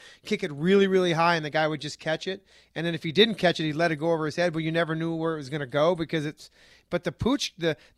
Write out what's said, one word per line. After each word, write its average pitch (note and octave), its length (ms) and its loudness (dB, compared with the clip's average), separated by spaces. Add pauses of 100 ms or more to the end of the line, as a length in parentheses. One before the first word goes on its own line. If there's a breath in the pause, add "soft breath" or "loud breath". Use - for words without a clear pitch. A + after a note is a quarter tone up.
(260 loud breath)
kick G#3 180 -4
it E3+ 80 -4
really, F#3+ 360 4
really F3+ 260 2
high, E3+ 240 2
and D3+ 80 -4
the D3+ 40 -6
guy D#3 200 0
would D#3 120 -6
just D3 180 -12
catch D#3+ 280 -6
it. F#3+ 180 -8 (300 soft breath)
And D#3 100 -4
then E3+ 80 -2
if D#3 100 -8
he E3 100 -2
didn't G#3+ 220 6
catch E3+ 260 2
it, - 20 -2
he'd D#3 140 -2
let E3+ 160 2
it - 20 -4
go D#3+ 160 0
over D#3 140 0
his D3 100 -6
head, F3 180 2
but D#3+ 60 -4
you D#3+ 140 -2
never D#3+ 200 0
knew E3 220 -4
where D#3+ 200 -2
it - 20 -8
was C#3 120 -12
gonna D3 160 -6
go D3 300 2
because D#3+ 300 -4
it's, - 260 -12 (380 soft breath)
but F3 160 -4
the E3+ 80 -4
pooch, - 440 -2
the, D#3+ 200 0 (200 soft breath)